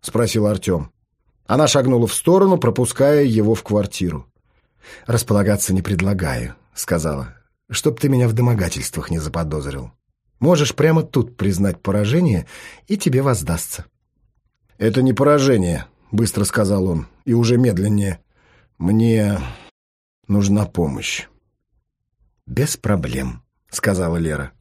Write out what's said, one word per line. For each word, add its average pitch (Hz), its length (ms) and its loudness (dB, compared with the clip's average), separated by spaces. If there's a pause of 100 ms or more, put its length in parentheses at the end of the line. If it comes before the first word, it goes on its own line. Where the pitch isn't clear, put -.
спросил 113 460 0
Артём. 92 440 -2 (540)
Она 139 220 2
шагнула 127 400 2
в 101 60 -4
сторону, 185 440 4
пропуская 139 680 2
его 110 320 2
в - 80 -8
квартиру. 95 640 -4 (760)
«Располагаться 104 680 0
не 95 80 0
предлагаю», — 85 720 -4 (180)
сказала, 151 640 -6 (340)
«чтоб 120 300 -2
ты 143 100 0
меня 127 180 2
в 113 60 0
домогательствах 110 760 -2
не 82 100 -2
заподозрил. 73 720 -6 (480)
Можешь 147 360 2
прямо 160 280 2
тут - 340 -2
признать 95 440 0
поражение, 104 680 0 (400)
и 208 100 -2
тебе 135 240 0
воздастся». 92 640 -2 (920)
«Это 110 240 0
не 131 120 4
поражение», — 127 720 2 (260)
быстро 104 320 0
сказал 98 440 0
он, 82 200 -4 (180)
и 123 80 0
уже 120 240 2
медленнее. 101 640 0 (580)
«Мне 107 600 2 (880)
нужна 101 380 2
помощь». - 640 -4 (1160)
«Без 131 300 -2
проблем», — 65 680 -4 (260)
сказала 90 480 -2
Лера. 76 440 -4